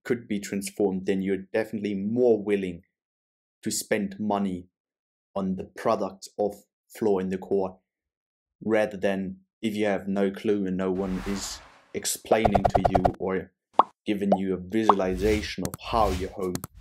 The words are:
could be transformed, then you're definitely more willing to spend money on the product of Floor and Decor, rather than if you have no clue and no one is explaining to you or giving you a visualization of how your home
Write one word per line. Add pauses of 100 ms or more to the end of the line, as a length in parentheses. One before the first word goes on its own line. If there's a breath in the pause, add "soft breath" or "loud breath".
could
be
transformed,
then
you're
definitely
more
willing (800)
to
spend
money (720)
on
the
product
of (240)
Floor
and
Decor, (840)
rather
than (200)
if
you
have
no
clue
and
no
one
is (340)
explaining
to
you (160)
or (520)
giving
you
a
visualization
of
how
your
home (240)